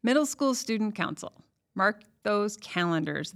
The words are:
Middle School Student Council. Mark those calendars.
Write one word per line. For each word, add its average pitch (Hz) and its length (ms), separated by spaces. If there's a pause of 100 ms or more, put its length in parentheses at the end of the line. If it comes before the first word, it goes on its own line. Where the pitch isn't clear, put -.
Middle 269 240
School 269 300
Student 220 400
Council. - 380 (420)
Mark 202 280 (200)
those 208 320
calendars. 160 800